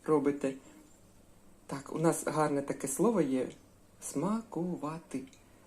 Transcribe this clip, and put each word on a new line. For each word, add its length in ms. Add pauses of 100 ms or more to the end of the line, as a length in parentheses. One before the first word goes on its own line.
робите. 500 (1120)
Так, 260
у 60
нас 280
гарне 360
таке 260
слово 320
є. 280 (540)
Смакувати. 1200 (440)